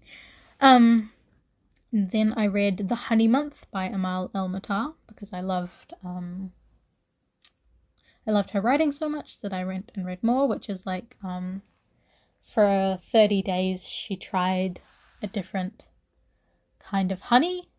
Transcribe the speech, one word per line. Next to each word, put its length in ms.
Um, 500
then 420
I 120
read 420
The 60
Honey 320
Month 460
by 140
Amal 460
El-Mohtar 640
because 240
I 80
loved, 540
um, 480
I 40
loved 200
her 100
writing 320
so 160
much 320
that 120
I 120
went 300
and 120
read 160
more, 240
which 220
is, 180
like, 360
um, 400
for 600
thirty 400
days 460
she 260
tried 640
a 60
different 640
kind 320
of 120
honey, 460